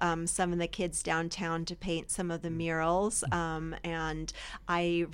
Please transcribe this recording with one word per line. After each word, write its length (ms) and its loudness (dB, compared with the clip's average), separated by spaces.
um, 240 2
some 260 2
of 80 2
the 80 2
kids 360 -2
downtown 600 0
to 100 -6
paint 360 -2
some 200 -2
of 100 -2
the 80 -2
murals. 840 2
Um, 520 0
and 480 -2
I 460 4